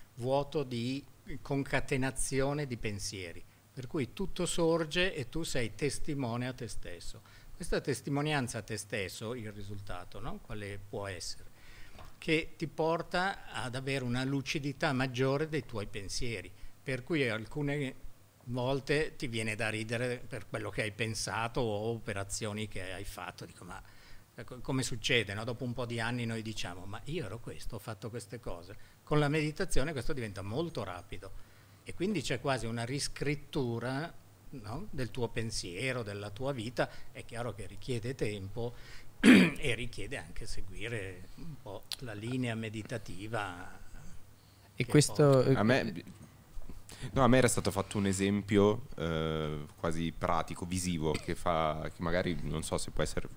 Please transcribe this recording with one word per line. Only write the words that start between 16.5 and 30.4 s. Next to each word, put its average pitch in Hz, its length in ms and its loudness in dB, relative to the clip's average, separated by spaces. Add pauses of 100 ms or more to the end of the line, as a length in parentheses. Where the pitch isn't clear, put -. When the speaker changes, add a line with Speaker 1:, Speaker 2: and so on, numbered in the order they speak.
Speaker 1:
per 127 220 -2
cui 143 240 2
alcune 139 640 -2 (500)
volte 131 720 0
ti 147 120 -4
viene 113 260 0
da 110 140 0
ridere 113 480 -2 (100)
per - 220 -8
quello 107 220 -4
che - 120 0
hai 107 100 -2
pensato 113 680 -2
o 110 380 0
per 107 180 -6
azioni 104 500 -4
che 92 260 -6
hai 92 120 -6
fatto. 90 400 -8
Dico, 85 200 -16
ma, 92 160 -12 (540)
ecco, 123 260 -12
come 131 220 0
succede, 110 520 2
no? 107 100 -6
Dopo 123 200 -4
un 120 100 -2
po' 123 120 -4
di 117 140 -2
anni 120 260 0
noi 113 160 -2
diciamo, 95 440 -6
"Ma 98 180 -8
io 147 220 -4
ero 110 140 -8
questo, - 360 -6
ho - 20 -6
fatto 110 320 -8
queste 117 300 -10
cose". 87 340 -8 (300)
Con 147 140 4
la 147 100 8
meditazione 156 640 6
questo 135 220 2
diventa 104 280 -4